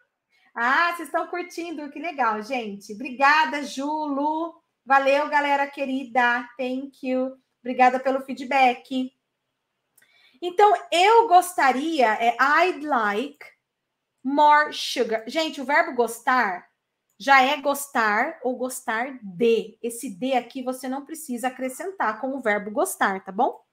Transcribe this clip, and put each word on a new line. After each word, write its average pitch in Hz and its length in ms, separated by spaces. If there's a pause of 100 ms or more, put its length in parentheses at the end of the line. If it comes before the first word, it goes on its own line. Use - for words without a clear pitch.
(540)
Ah, 277 400
vocês 339 140
estão 339 200
curtindo. 339 640
Que 294 80
legal, 262 440
gente. 214 500
Obrigada, 285 680
Ju, 269 240
Lu. 302 760 (240)
Valeu, 269 440
galera 285 380
querida. 254 800 (120)
Thank 262 480
you. 254 320 (220)
Obrigada 254 400
pelo 262 220
feedback. 262 920 (1300)
Então, 359 320 (160)
eu 427 380
gostaria 302 840
é 233 260
I'd 294 460
like 233 580 (800)
more 294 480
sugar. 220 540
Gente, 311 340
o 277 40
verbo 311 300
gostar 233 760 (480)
já 269 240
é 277 160
gostar 269 840
ou 247 140
gostar 254 680
de. 208 600
Esse 233 260
de 208 240
aqui 247 300
você 254 260
não 269 160
precisa 254 440
acrescentar 262 680
com 262 160
o 277 60
verbo 208 300
gostar, 214 520
tá - 80
bom? 240 320 (100)